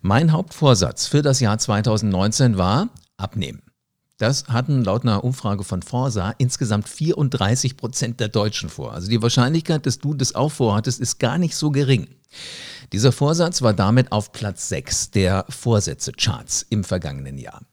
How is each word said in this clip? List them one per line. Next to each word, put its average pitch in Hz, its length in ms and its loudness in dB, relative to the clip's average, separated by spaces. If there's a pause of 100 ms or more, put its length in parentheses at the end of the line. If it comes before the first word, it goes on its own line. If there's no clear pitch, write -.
Mein 131 300 4
Hauptvorsatz 131 760 2
für 143 140 2
das 135 180 2
Jahr 110 180 2
zweitausendneunzehn 107 1000 2
war, 107 320 2 (280)
abnehmen. 85 440 -6 (560)
Das 131 300 -2
hatten 131 360 0
laut 104 200 0
einer 107 200 2
Umfrage 107 400 -2
von 92 180 -4
Forsa 110 560 -2
insgesamt 110 520 -2
vierunddreißig 131 880 -2
Prozent 120 420 -6
der 107 80 -2
Deutschen 104 420 -2
vor. - 240 -12
Also 90 160 -8
die 113 120 2
Wahrscheinlichkeit, 147 640 2
dass 123 140 0
du 147 140 -4
das 135 220 -2
auch 147 160 0
vorhattest, 110 480 0
ist - 200 -4
gar 127 180 0
nicht 170 180 0
so 151 160 0
gering. 135 360 2 (840)
Dieser 117 220 4
Vorsatz 165 480 0
war 113 120 4
damit 104 380 4
auf 107 220 -2
Platz - 340 -8
sechs - 420 -4
der 95 380 2
Vorsätze-Charts - 1200 -2
im 107 140 0
vergangenen 69 540 -6
Jahr. - 240 -16 (120)